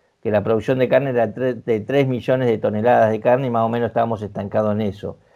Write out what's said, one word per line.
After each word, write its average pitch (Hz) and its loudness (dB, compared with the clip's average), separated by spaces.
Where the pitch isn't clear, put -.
que 113 -6
la 104 0
producción 113 0
de 127 2
carne 131 2
era 113 0
tre-, 127 -2
de 110 -2
tres 135 0
millones 127 0
de 110 2
toneladas 110 2
de 110 -2
carne 127 2
y - -2
más 113 0
o 113 0
menos 120 -2
estábamos 113 -2
estancados 104 -2
en 107 -2
eso. 98 -6